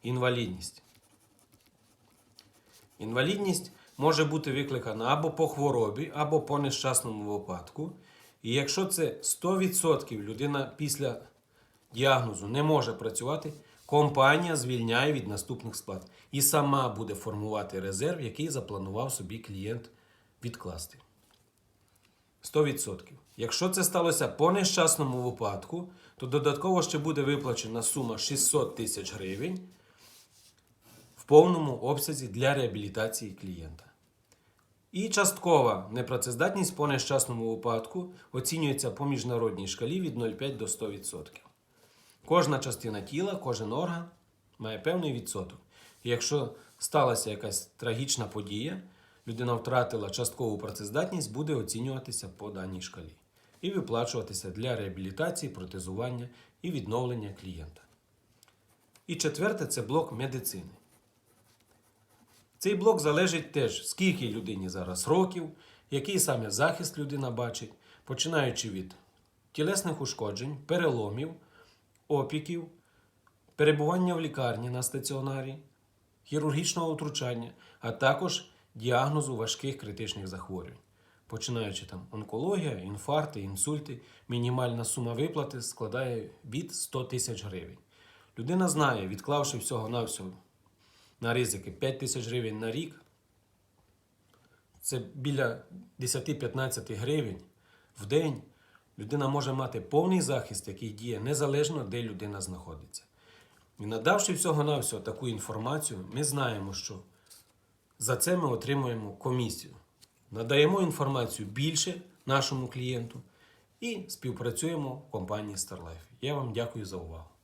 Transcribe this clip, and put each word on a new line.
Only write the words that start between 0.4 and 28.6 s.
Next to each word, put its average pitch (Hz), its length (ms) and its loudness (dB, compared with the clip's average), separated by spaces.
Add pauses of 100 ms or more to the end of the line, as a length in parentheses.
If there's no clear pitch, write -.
Інвалідність 160 760 0 (260)
може 151 280 4
бути 147 260 0
викликана 120 540 -2
або 151 260 2
по 160 160 2
хворобі, 143 680 0
або 147 260 2
по 143 180 0
нещасному 117 720 0
випадку. 104 600 -6 (500)
І 113 120 -2
якщо 143 320 2
це 165 360 0
сто - 360 0
відсотків 165 680 2
людина 135 540 -2
після 139 440 -2 (720)
діагнозу 117 540 4
не 135 160 2
може 135 300 4
працювати, 120 600 -4 (320)
компанія 147 720 6
звільняє 123 580 2
від 107 140 -2
наступних 110 480 -6
сплат - 360 -10 (200)
і 135 100 0
сама 139 480 4
буде 104 260 -4
формувати 104 640 -4
резерв, 127 420 -2
який 139 280 -4
запланував 107 640 -4
собі 104 260 -8
клієнт 107 500 -8 (540)
відкласти. 90 540 -10 (1400)
Сто 151 220 2
відсотків. - 560 -2 (180)
Якщо 117 320 0
це 185 140 2
сталося 165 440 4
по 165 240 4
нещасному 160 680 4
випадку, 123 680 -4 (260)
то 131 120 -6
додатково 147 540 4
ще - 160 0
буде 147 240 0
виплачена 123 600 0
сума 117 340 0
шістсот - 580 2